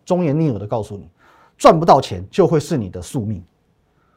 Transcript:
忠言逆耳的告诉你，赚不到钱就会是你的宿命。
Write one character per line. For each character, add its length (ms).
忠 200
言 140
逆 120
耳 80
的 80
告 160
诉 140
你， 120
赚 220
不 80
到 140
钱 300
就 160
会 140
是 160
你 140
的 100
宿 240
命。 180